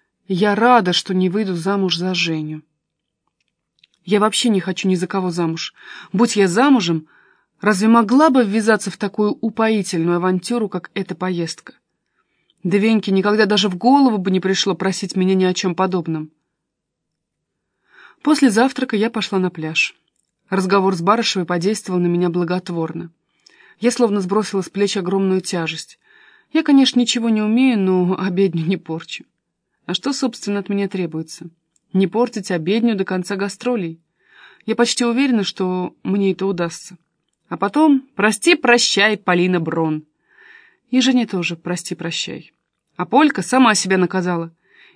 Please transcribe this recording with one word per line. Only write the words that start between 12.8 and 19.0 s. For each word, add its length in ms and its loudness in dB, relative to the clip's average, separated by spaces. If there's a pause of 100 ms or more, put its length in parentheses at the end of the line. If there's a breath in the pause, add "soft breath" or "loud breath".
никогда 340 2
даже 240 2
в 80 -4
голову 400 4
бы 140 -2
не 80 2
пришло 360 -2
просить 400 -4
меня 200 2
ни 80 2
о 100 2
чем 220 -2
подобном. 560 -4 (1900 soft breath)
После 280 4
завтрака 460 0
я 140 0